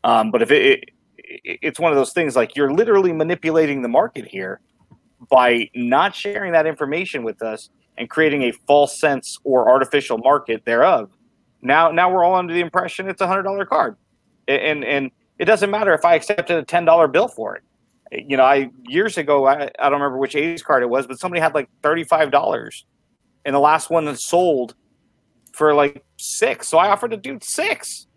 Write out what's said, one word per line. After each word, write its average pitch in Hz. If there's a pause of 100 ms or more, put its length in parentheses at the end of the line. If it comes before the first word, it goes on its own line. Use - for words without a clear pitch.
Um, 113
but 113
if 117
it, 147
it, - (280)
it, -
it's -
one 165
of 139
those 131
things, 147
like, 147
you're 143
literally 196
manipulating 160
the 120
market 160
here 95 (720)
by 123
not 139
sharing 202
that 156
information 151
with 110
us 110 (280)
and 117
creating 143
a 120
false -
sense 139
or 127
artificial 131
market 131
thereof. 120 (500)
Now, 151
now 175
we're 185
all 185
under 180
the 175
impression 180
it's 185
a 190
hundred 190
dollar 196
card. - (500)
A-, 135
and, 147
and 139 (280)
it -
doesn't 202
matter 208
if 151
I 170
accepted 175
a 156
ten 170
dollar 165
bill 170
for -
it. - (500)
You 135
know, 131
I, 135 (160)
years 175
ago, 143
I, 143 (100)
I 139
don't 139
remember 143
which 135
A's 165
card 131
it 123
was, 123
but 127
somebody 175
had, 160
like, 139 (140)
thirty-five 156
dollars. - (600)
And 143
the 143
last 156
one 165
that 143
sold 165 (760)
for, 151
like, 143 (120)
six. -
So 160
I 196
offered 220
a 220
dude 247
six. - (100)